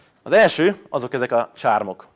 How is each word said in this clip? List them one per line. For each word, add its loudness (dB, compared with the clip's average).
Az -6
első, 2
azok -6
ezek -4
a -2
csármok. -4